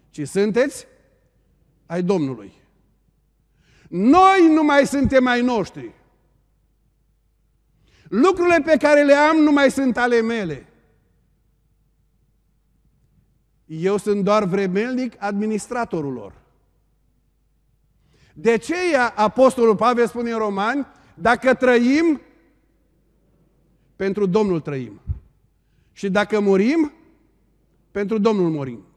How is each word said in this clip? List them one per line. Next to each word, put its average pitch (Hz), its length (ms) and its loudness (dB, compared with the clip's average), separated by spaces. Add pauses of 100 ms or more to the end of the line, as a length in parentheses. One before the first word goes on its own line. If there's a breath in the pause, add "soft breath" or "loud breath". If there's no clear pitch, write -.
ci 147 180 -10
sunteți 214 580 -2 (1000)
ai 175 180 -6
Domnului.” 135 560 -4 (1300 soft breath)
Noi 339 640 4
nu 311 100 2
mai 285 240 2
suntem 262 400 0
ai 240 140 0
noștri. 185 520 -6 (2250 soft breath)
Lucrurile 349 560 2
pe 320 120 4
care 294 260 4
le 277 100 4
am 302 240 4
nu 302 140 4
mai 277 200 4
sunt 269 260 -2
ale 240 240 0
mele. 208 460 -6 (3000)
Eu 175 320 -4
sunt 202 260 -2
doar 208 200 2
vremelnic 202 720 -4
administratorul 202 960 -6
lor. 101 280 -16 (1900)
De 156 180 -2
aceea, 277 640 -2
Apostolul 226 600 2
Pavel 233 320 0
spune 233 240 -6
în 226 60 -4
Romani: 220 500 -4 (280 soft breath)
„Dacă 240 380 0
trăim, 254 680 2 (1700)
pentru 196 300 -4
Domnul 190 340 0
trăim. 127 420 -12 (880)
Și - 180 -8
dacă 208 300 -2
murim, 214 520 0 (1000)
pentru 208 260 -4
Domnul 202 320 0
murim.” 131 360 -8 (120)